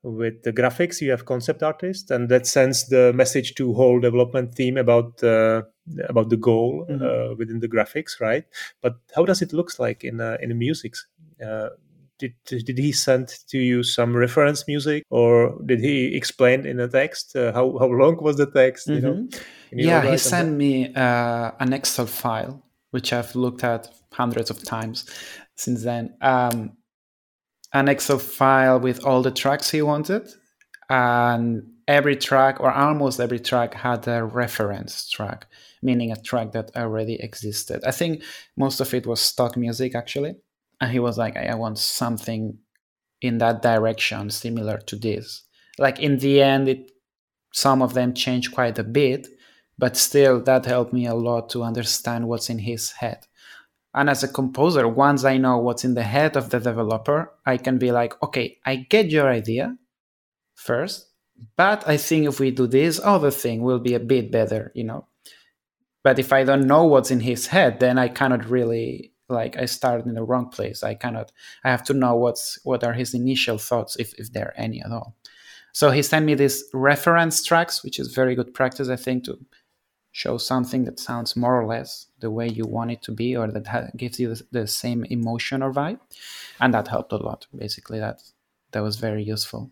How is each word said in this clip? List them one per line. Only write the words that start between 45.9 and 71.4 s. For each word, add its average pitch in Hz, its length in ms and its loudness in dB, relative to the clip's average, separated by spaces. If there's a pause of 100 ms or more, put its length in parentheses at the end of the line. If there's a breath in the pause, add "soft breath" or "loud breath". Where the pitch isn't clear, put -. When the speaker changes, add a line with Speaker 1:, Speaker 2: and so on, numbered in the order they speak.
Speaker 2:
in 143 200 2
the 139 220 4
end, 135 260 4
it, 131 240 -4 (640)
some 135 280 2
of 127 120 0
them 123 200 0
changed 123 400 -4
quite 117 240 -2
a 113 60 -4
bit, 131 440 0 (500 soft breath)
but 123 180 0
still, 135 480 6
that 131 220 4
helped 123 280 0
me 123 140 0
a 117 80 -2
lot 117 360 -2
to 120 120 -4
understand 117 640 -4
what's 117 220 -4
in 113 100 -4
his 110 320 -6
head. - 280 -8 (760 loud breath)
And 143 140 2
as 135 140 0
a 135 40 -2
composer, 131 600 2
once 135 360 4
I 135 140 4
know 127 220 2
what's 120 260 -2
in 127 80 2
the 120 100 0
head 143 320 2
of 127 140 -2
the 127 100 0
developer, 113 720 -2 (140)
I 131 120 0
can 127 200 0
be 123 140 2
like, 120 300 0
"Okay, - 440 -4
I 135 100 -2
get 170 360 2
your 147 180 4
idea 120 480 -2 (760)
first, - 520 -6 (480)
but 208 320 2
I 151 100 4
think 156 280 2
if 139 140 -2
we 135 120 2
do 127 160 0
this 151 360 2
other 175 280 4
thing, 117 300 -4
will 127 180 0
be 120 140 -2
a 120 60 0
bit 117 320 0
better," 110 440 0
you 123 80 -6
know? 113 220 -10 (1000 soft breath)
But 131 160 6
if 131 140 2
I 135 100 6
don't 135 240 4
know 151 160 8
what's 135 280 6
in 123 100 2
his 120 260 -2
head, 156 320 4
then 127 180 4
I 127 120 2
cannot 123 400 0
really, 117 640 -2 (160)
like, 117 280 -4
I 127 80 -2
start 120 400 -2
in 117 100 -4
the 113 80 -4
wrong 123 260 -2
place. 107 340 -8
I 110 120 -6
cannot, 113 360 -8 (320 loud breath)